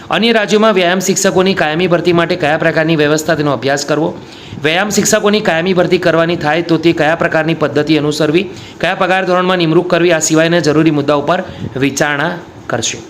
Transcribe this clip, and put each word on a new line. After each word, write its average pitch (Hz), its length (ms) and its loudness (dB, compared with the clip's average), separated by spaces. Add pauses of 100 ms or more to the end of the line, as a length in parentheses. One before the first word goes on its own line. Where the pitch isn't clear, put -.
(160)
અન્ય 220 220 2
રાજ્યોમાં 214 400 2
વ્યાયામ 185 300 0
શિક્ષકોની 185 520 2
કાયમી 165 320 0
ભરતી 170 280 2
માટે 170 240 0
કયા 151 200 0
પ્રકારની 160 380 0
વ્યવસ્થા, 156 380 0
તેનો 147 180 0
અભ્યાસ 135 320 -2
કરવો, 151 180 0 (560)
વ્યાયામ 185 320 0
શિક્ષકોની 208 540 2
કાયમી 170 300 0
ભરતી 175 260 2
કરવાની 165 400 0
થાય 156 240 0
તો 165 80 2
તે 160 240 2
કયા 160 200 0
પ્રકારની 160 400 0
પદ્ધતિ 151 400 0
અનુસરવી, 151 420 0 (380)
કયા 175 220 0
પગાર 185 260 0
ધોરણમાં 180 340 2
નિમણૂક 160 300 2
કરવી, 170 240 4
આ - 20 0
સિવાયના 160 500 2
જરૂરી 156 280 4
મુદ્દા 143 240 0
ઉપર 165 180 0 (460)
વિચારણા 147 460 -2 (360)
કરશે. - 300 -4 (120)